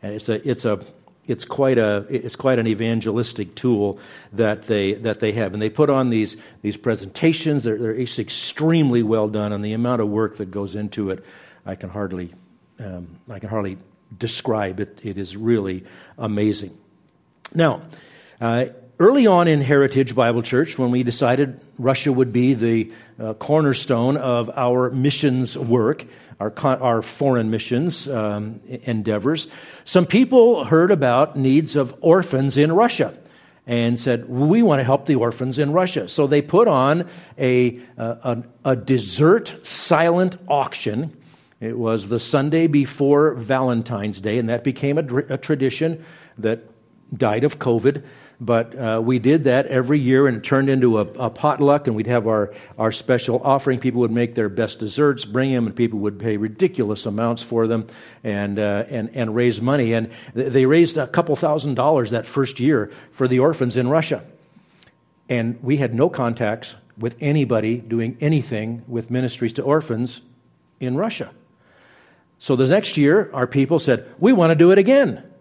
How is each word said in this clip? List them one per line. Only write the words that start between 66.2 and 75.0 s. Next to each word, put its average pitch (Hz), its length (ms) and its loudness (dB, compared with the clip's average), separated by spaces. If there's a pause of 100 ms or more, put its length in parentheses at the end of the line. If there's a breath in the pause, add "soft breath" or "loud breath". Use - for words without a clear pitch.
with 117 220 -4
anybody 120 560 0
doing 113 440 -4
anything 117 680 -2
with 117 200 -8
ministries 123 440 -4
to 139 100 -8
orphans 131 580 -2 (600)
in 127 160 -4
Russia. 220 340 -6 (1120 soft breath)
So 135 160 0
the 131 100 2
next 156 300 0
year, 160 360 4
our 127 140 -2
people 139 320 0
said, 127 300 0 (100)
"We 226 140 6
want 175 180 6
to 165 60 4
do 175 160 8
it 196 60 6
again." 202 440 2 (180)